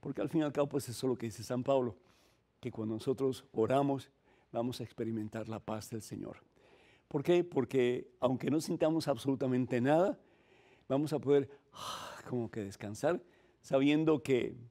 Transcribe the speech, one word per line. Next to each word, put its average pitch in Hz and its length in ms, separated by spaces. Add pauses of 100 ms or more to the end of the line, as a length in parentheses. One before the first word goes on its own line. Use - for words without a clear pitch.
Porque 139 220
al 147 60
fin 156 140
y - 20
al 147 80
cabo, 143 160
pues, 143 200
eso 123 180
es 131 40
lo 120 60
que 113 100
dice 110 160
San 123 200
Pablo, 127 340 (640)
que 123 100
cuando 110 240
nosotros 131 580
oramos, 135 580 (420)
vamos 120 280
a 123 40
experimentar 110 640
la 110 120
paz 107 300
del 110 120
Señor. - 360 (720)
¿Por 147 140
qué? 175 220
Porque 123 640 (100)
aunque 127 300
no 151 100
sintamos 160 480
absolutamente 127 720
nada, 160 380 (720)
vamos 143 240
a 151 60
poder, 139 320 (220)
ah, - 560
como 120 220
que 113 100
descansar, 107 640 (380)
sabiendo 147 640
que 123 320 (160)